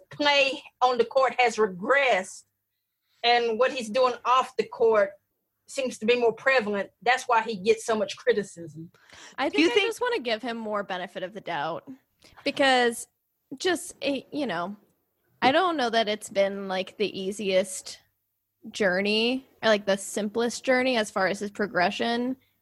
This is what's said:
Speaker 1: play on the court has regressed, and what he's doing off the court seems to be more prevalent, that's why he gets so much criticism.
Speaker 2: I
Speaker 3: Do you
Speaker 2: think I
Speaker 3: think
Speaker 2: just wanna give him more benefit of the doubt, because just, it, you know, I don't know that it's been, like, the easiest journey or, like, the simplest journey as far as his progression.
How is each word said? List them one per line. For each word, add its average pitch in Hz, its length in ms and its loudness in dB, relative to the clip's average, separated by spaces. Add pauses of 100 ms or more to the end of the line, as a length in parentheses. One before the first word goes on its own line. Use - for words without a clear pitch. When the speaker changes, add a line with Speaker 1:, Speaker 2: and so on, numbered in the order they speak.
(100)
Speaker 1:
play 285 520 2 (200)
on 254 160 2
the 226 80 4
court 262 320 2
has 233 180 4
regressed, 214 840 0 (800)
and 233 360 2
what 262 140 4
he's 247 180 -6
doing 247 240 2 (120)
off 247 320 2
the 220 80 0
court 214 440 2 (560)
seems 262 320 -6
to 220 80 -10
be 240 100 6
more 240 160 2
prevalent, 208 580 0 (120)
that's 240 220 0
why 233 180 2
he 220 140 -6
gets 220 300 0
so 226 100 2
much 196 220 -4
criticism. 170 720 -4 (480)
Speaker 2:
I 269 100 0
Speaker 3:
Do 349 120 0
you 330 80 6
Speaker 2:
think 480 40 0
I 466 80 4
Speaker 3:
think 427 80 0
Speaker 2:
just 440 140 -6
wanna 480 180 -2
give 226 220 -2
him 233 160 -6
more 214 240 -4
benefit 185 400 -8
of 185 120 -8
the 190 60 -10
doubt, 160 440 -6 (600)
because 254 600 2 (520)
just, - 440 -2
it, 277 300 -2
you 285 140 -4
know, 180 300 -4 (640)
I 254 100 6
don't 339 240 2
know 240 140 0
that 220 180 0
it's 214 220 -4
been, 196 380 -2
like, 190 300 -6
the 196 200 -2
easiest 190 800 -2 (720)
journey 214 760 0 (160)
or, 220 60 2
like, 208 180 2
the 196 100 2
simplest 220 680 -4
journey 254 320 2
as 220 140 -2
far 190 180 0
as 202 120 -4
his 202 100 -8
progression. 233 840 -2 (260)